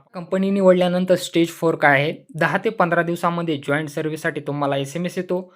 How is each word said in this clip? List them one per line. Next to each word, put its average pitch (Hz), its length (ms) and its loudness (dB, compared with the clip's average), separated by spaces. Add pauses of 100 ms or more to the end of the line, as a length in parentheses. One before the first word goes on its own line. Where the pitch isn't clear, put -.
(140)
कंपनी 190 360 -2
निवडल्यानंतर 185 640 4
स्टेज 170 340 0
फोर 165 260 0
काय 143 240 6
आहे, 151 140 -2 (160)
दहा 165 280 0
ते 214 120 -4
पंधरा 175 320 0
दिवसामध्ये 170 560 -2
जॉईंट 147 320 -2
सर्व्हिससाठी 156 520 -6
तुम्हाला 143 340 -4
एस 139 200 -6
एम 175 100 -6
एस 180 120 -8
येतो 185 380 -6